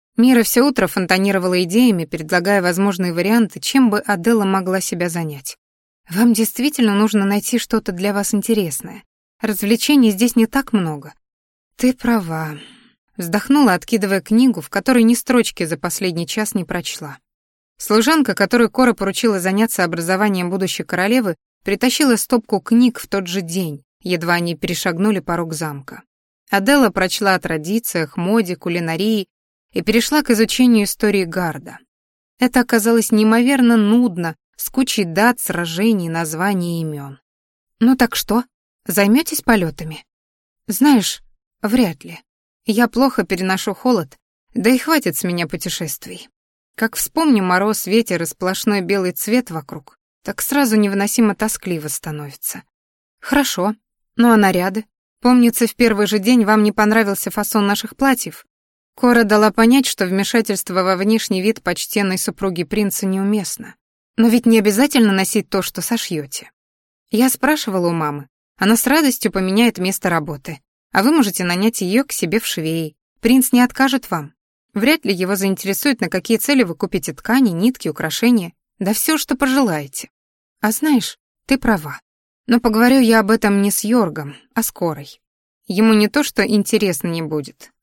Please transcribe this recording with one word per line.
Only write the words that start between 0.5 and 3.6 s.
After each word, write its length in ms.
утро 220
фонтанировала 800
идеями, 400
предлагая 580
возможные 500
варианты, 460
чем 320